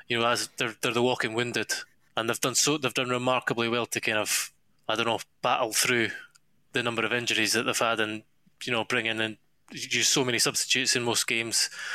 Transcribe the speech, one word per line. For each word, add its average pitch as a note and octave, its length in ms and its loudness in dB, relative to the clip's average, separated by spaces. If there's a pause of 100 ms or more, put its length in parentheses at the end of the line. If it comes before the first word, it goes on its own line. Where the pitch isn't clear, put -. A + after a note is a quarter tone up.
you A#2+ 120 0
know, A#2 60 4
as A#2 320 2
they're, A#2+ 240 -2
they're B2+ 120 2
the A#2+ 100 4
walking A#2+ 320 2
wounded, A#2 360 -2 (460)
and A2+ 100 0
they've A2+ 140 -2
done B2+ 140 0
so, D3+ 240 2
they've C3 160 -2
done C3 140 -2
remarkably B2 600 0
well A#2 160 0
to - 160 -6
kind A2 160 0
of, - 340 -2 (380)
I A2 60 0
don't A2+ 100 0
know, A#2 140 0 (240)
battle B2+ 300 2
through A#2 360 2 (640)
the B2 100 0
number A2+ 240 0
of G#2+ 80 0
injuries A2 400 2
that A2+ 100 2
they've B2 140 0
had, A2+ 220 2
and, G#2+ 240 -4 (400)
you B2+ 80 -6
know, A2+ 140 0
bring A#2+ 200 0
in A2 160 -2
and A2 160 -4 (340)
use B2 360 -2
so C3+ 180 2
many A#2+ 140 0
substitutes C3 560 0
in B2 80 0
most A#2 240 0
games. A#2 420 0 (260)